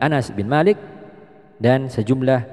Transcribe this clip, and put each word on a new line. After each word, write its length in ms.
Anas 320
bin 160
Malik 260
dan 240
sejumlah 540